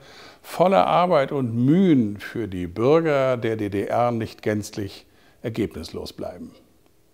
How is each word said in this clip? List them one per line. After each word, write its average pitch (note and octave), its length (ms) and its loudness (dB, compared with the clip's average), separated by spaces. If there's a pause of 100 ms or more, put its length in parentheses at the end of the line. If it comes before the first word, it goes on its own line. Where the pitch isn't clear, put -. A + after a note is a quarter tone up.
(440)
voller F#3 420 2
Arbeit D#3+ 460 2
und C3 240 -2
Mühen C3 640 4
für A2+ 280 -8
die F#2 200 -6
Bürger C3+ 680 2
der A2+ 200 -2
D G#2+ 140 -4
D G2 160 -2
R A#2+ 260 0
nicht A2 320 -6
gänzlich G#2+ 640 -6 (340)
ergebnislos F#2+ 720 -8
bleiben. - 380 -14 (640)